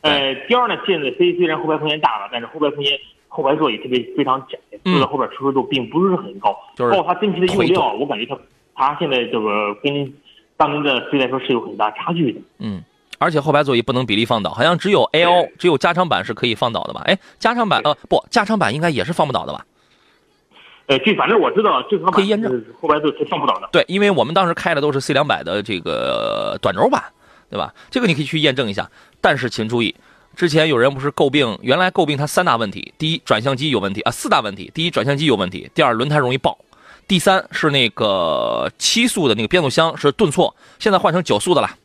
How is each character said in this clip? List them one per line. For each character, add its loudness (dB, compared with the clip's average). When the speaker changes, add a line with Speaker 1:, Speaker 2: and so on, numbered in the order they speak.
Speaker 1:
呃， 2
第 4
二 2
呢， -2
现 0
在 -2
C 4
虽 2
然 -2
后 -6
排 0
空 -4
间 -2
大 0
了， -10
但 -6
是 -10
后 -14
排 2
空 -8
间、 -2
后 -8
排 2
座 0
椅 -4
特 -12
别， 0
非 0
常 0
窄， -12
Speaker 2:
嗯。 0
Speaker 1:
坐 4
在 4
后 -6
边 -2
舒 -6
适 0
度 0
并 -4
不 0
是 2
很 -8
高。 -2
Speaker 2:
就 -2
是 2
Speaker 1:
包 2
括 0
它 -4
真 0
皮 -2
的 2
用 0
料， 2
Speaker 2:
腿 4
短。 -2
Speaker 1:
我 -2
感 -6
觉 -6
它， -10
它 -2
现 -2
在 0
这 -4
个 -2
跟 -2
当 2
年 -4
的 -2
C 2
来 2
说 -4
是 -2
有 0
很 -12
大 0
差 -8
距 0
的。 -12
Speaker 2:
嗯， -8
而 2
且 0
后 -2
排 4
座 2
椅 4
不 -2
能 0
比 -2
例 2
放 0
倒， -4
好 -2
像 4
只 -2
有 4
L， 4
Speaker 1:
对。 -6
Speaker 2:
只 0
有 2
加 0
长 0
版 0
是 -6
可 -2
以 0
放 -2
倒 -4
的 -10
吧？ -10
哎， 2
加 0
长 -2
版， 2
Speaker 1:
对。 2
Speaker 2:
呃， -2
不， 2
加 2
长 0
版 0
应 -4
该 2
也 0
是 -4
放 0
不 -6
倒 -4
的 -8
吧？ -12
Speaker 1:
呃， 4
据， 2
反 0
正 4
我 2
知 0
道， 2
正 -2
常 -4
版 -2
Speaker 2:
可 2
以 2
验 0
证。 -2
Speaker 1:
是 -4
后 -6
排 4
座 0
是 -4
放 -4
不 -2
倒 0
的。 -12
Speaker 2:
对， 2
因 -2
为 4
我 2
们 -2
当 2
时 0
开 -2
的 0
都 0
是 0
C -2
两 2
百 0
的 -2
这 -4
个 -2
短 0
轴 2
版。 0
对 -8
吧？ -4
这 0
个 2
你 4
可 -4
以 -4
去 -4
验 4
证 -2
一 -6
下。 -6
但 2
是 -2
请 -4
注 2
意， 0
之 0
前 4
有 2
人 4
不 -8
是 -2
诟 2
病， 0
原 2
来 2
诟 2
病 -2
它 -2
三 0
大 2
问 -2
题： -14
第 -2
一， -6
转 2
向 -2
机 -2
有 2
问 -2
题 -6
啊， 0
四 -8
大 4
问 -6
题。 -14
第 -2
一， -2
转 -2
向 0
机 -2
有 4
问 0
题； -12
第 4
二， 4
轮 0
胎 2
容 2
易 -2
爆； -2
第 2
三 2
是 0
那 2
个 0
七 0
速 0
的 4
那 -4
个 -2
变 2
速 0
箱 0
是 2
顿 2
挫， 0
现 2
在 4
换 4
成 2
九 2
速 2
的 6
了 0